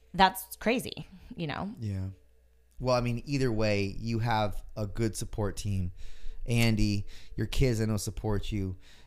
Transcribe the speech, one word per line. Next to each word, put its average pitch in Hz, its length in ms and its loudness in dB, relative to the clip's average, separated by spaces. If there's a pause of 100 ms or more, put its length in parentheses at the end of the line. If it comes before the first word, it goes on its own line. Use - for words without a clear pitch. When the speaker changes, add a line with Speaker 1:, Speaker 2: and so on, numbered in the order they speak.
(140)
Speaker 1:
That's 185 460 4
crazy, - 480 -2 (260)
you 165 140 -6
know? 180 200 -6 (120)
Speaker 2:
Yeah. 98 260 -2 (760)
Well, 123 140 4
I 123 60 2
mean, 120 240 -2
either 131 260 0
way, 104 460 2
you 113 220 -2
have 110 420 0 (120)
a 110 120 -4
good 104 280 0
support 107 440 -4
team. 92 340 -2 (540)
Andy, 107 580 4 (320)
your 110 100 0
kids, 123 320 4
I 110 60 2
know, 107 140 0
support 104 520 -2
you. 95 240 -2 (320)